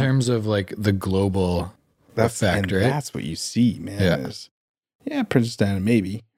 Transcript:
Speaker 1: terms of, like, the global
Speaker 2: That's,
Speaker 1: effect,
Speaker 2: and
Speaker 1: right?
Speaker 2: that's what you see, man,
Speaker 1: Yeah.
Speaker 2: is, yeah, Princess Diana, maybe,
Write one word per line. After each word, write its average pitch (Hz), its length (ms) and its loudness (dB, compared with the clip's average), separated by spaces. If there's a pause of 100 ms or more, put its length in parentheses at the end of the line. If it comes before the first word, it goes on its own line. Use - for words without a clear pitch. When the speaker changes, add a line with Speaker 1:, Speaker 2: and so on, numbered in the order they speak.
Speaker 1:
terms 131 220 2
of, 117 180 0
like, 104 300 0
the 104 160 0
global 95 800 0 (440)
Speaker 2:
That's, 117 260 2
Speaker 1:
effect, 101 220 2
Speaker 2:
and 95 80 -4
Speaker 1:
right? 95 100 2
Speaker 2:
that's 135 320 -2
what - 80 -8
you 78 140 -6
see, - 440 0
man, - 220 -6
Speaker 1:
Yeah. 85 140 4 (100)
Speaker 2:
is, - 240 -14 (540)
yeah, 285 180 -4
Princess 117 320 0
Diana, 101 240 0
maybe, 101 460 0 (140)